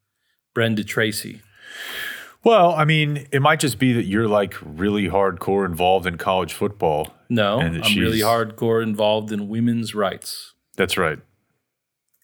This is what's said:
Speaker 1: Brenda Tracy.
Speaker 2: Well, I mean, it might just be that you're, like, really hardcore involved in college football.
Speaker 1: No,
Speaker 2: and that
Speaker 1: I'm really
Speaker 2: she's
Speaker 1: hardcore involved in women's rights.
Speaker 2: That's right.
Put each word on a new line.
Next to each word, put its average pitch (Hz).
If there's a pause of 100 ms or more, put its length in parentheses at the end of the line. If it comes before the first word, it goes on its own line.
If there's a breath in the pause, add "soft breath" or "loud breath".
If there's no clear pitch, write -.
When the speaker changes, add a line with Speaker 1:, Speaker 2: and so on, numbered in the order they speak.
(540)
Speaker 1:
Brenda 113
Tracy. 107 (1000 loud breath)
Speaker 2:
Well, 185
I 156
mean, 147
it 139
might 151
just 147
be 127
that 117
you're, 104
like, 101
really 95
hardcore 95
involved 90
in 85
college 92
football. 80 (140)
Speaker 1:
No, 107
Speaker 2:
and 82
that 82
Speaker 1:
I'm 104
really 110
Speaker 2:
she's 110
Speaker 1:
hardcore 113
involved 107
in 101
women's 113
rights. - (240)
Speaker 2:
That's 92
right. 78 (1080)